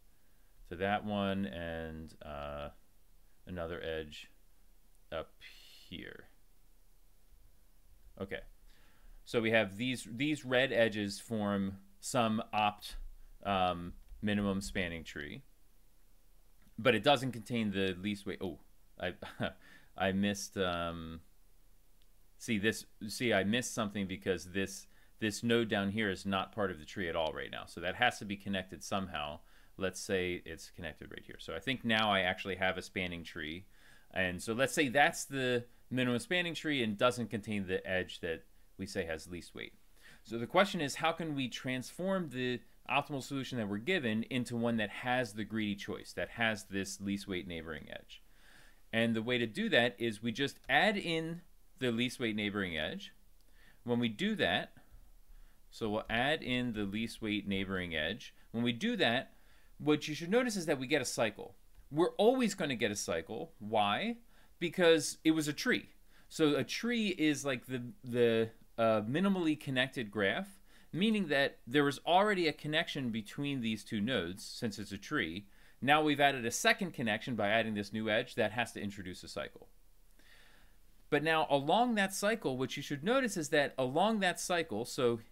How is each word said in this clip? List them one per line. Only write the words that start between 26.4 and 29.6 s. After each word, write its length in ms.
part 180
of 80
the 60
tree 240
at 80
all 160
right 180
now. 140
So 160
that 140
has 240
to 80
be 100
connected 480
somehow. 560